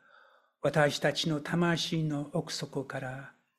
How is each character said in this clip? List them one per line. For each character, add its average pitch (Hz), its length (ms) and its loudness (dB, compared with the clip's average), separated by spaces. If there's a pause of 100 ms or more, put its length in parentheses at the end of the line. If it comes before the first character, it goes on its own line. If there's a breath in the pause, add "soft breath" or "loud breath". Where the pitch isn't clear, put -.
(600 soft breath)
私 147 360 4
た 147 160 2
ち - 160 0
の 147 120 0
魂 170 600 2
の 147 300 -2
奥 156 200 -2
底 139 320 -6
か 135 140 -8
ら 135 340 -10 (260)